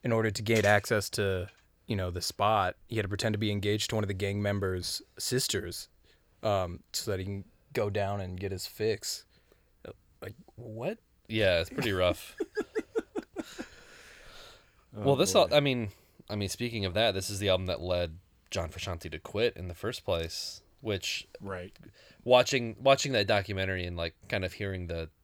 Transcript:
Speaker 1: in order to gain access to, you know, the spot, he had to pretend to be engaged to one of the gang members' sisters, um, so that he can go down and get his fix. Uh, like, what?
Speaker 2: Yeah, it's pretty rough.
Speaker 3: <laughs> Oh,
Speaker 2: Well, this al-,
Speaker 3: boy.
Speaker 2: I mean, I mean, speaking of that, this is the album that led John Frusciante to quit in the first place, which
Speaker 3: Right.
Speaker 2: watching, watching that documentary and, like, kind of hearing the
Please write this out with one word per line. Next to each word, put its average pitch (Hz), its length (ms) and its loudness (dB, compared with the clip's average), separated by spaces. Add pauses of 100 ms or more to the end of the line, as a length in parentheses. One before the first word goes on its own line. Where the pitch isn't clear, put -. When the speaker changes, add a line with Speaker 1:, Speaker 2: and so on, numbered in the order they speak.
Speaker 1:
in 123 80 0
order 113 200 4
to 101 100 -4
gain 107 240 4
access 104 460 4
to, 95 360 0 (400)
you 117 80 -2
know, 92 160 -2
the 87 100 -6
spot, 101 540 2 (120)
he 113 100 -4
had 104 60 0
to 98 60 -4
pretend 107 240 -2
to 104 60 -2
be 107 120 0
engaged 104 380 0
to 117 60 -2
one 107 80 0
of 98 40 -2
the 101 60 -4
gang 101 280 -2
members' 98 600 -2 (160)
sisters, - 720 -2 (540)
um, 92 380 0 (120)
so - 180 -4
that 95 80 -2
he 95 60 -4
can 98 180 -6 (300)
go 104 160 0
down 101 320 0
and 92 180 -8
get 95 120 -4
his 92 160 -6
fix. - 580 -2 (600)
Uh, - 40 -12 (300)
like, 98 120 -10 (220)
what? 120 420 -8 (300)
Speaker 2:
Yeah, 98 340 4
it's 85 80 -2
pretty - 240 0
rough. 90 480 2
Speaker 3:
<laughs> 339 40 -2 (2500)
Oh, 104 80 -8
Speaker 2:
Well, 139 100 6
this 170 200 2
al-, 180 120 8
Speaker 3:
boy. 120 80 2
Speaker 2:
I 147 60 8
mean, 123 280 0 (400)
I - 60 -6
mean, 101 140 0
speaking 117 360 -4
of 90 100 -2
that, 110 180 4
this 92 160 -2
is 101 100 -6
the 101 100 2
album 92 180 4
that 85 140 -2
led 87 360 -2 (320)
John 85 200 -4
Frusciante 87 400 -8
to 78 100 -10
quit 113 360 -2
in 92 140 -10
the 85 40 -10
first - 300 -8
place, - 580 -4 (200)
which - 460 -4 (120)
Speaker 3:
Right. 95 320 -10 (540)
Speaker 2:
watching, 123 560 6
watching 135 320 6
that 104 140 4
documentary 95 580 0
and, 90 100 -6
like, 85 200 -4 (120)
kind 101 160 -2
of 90 100 -4
hearing 95 340 -6
the 82 220 -6 (140)